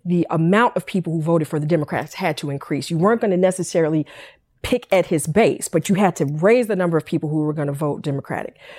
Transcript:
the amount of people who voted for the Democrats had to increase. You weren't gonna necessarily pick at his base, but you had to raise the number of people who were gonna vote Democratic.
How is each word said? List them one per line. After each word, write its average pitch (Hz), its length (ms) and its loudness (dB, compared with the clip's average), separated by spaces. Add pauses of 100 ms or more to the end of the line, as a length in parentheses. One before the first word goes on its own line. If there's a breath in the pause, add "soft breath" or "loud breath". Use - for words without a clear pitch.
the 175 260 0
amount 180 460 2
of 180 100 -2
people 170 280 -4
who 165 80 -2
voted 160 260 0
for 160 100 -4
the 151 80 -2
Democrats 151 500 -2
had 165 220 -2
to 147 120 -8
increase. 139 400 -6
You 165 80 -2
weren't 214 240 2
gonna 196 160 2
necessarily 165 680 2 (560 loud breath)
pick - 300 -2
at 180 140 4
his 160 200 -2
base, 160 440 2
but 160 180 -2
you 196 80 2
had 185 220 2
to 156 80 0
raise 202 420 2
the 208 80 -2
number 175 220 0
of 147 80 -2
people 156 240 -4
who 151 140 -2
were 151 100 -2
gonna 147 180 -4
vote 143 300 -4
Democratic. - 560 -6 (220 loud breath)